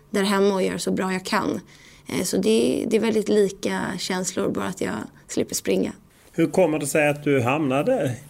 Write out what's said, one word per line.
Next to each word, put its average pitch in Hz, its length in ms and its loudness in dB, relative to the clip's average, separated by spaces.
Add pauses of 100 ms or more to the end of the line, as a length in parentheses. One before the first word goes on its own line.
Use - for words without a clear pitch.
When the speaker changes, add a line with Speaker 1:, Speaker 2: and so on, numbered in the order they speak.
Speaker 1:
där 196 140 0
hemma 196 300 4
och 190 100 0
göra 185 160 -2
så 190 120 -2
bra 185 220 0
jag 185 120 -4
kan. 214 340 -2 (480)
Eh, - 160 -2
så 180 140 -2
det, 220 500 2
det 214 80 2
är 214 60 2
väldigt 220 280 0
lika 196 520 0 (160)
känslor, 185 520 -4
bara 196 160 -4
att 190 160 -6
jag - 140 -4 (320)
slipper - 280 -4
springa. 92 360 0 (400)
Speaker 2:
Hur 165 160 2
kommer 156 320 2
det 147 80 -6
sig 147 200 2
att 147 160 -2
du 139 180 4
hamnade 147 720 0 (180)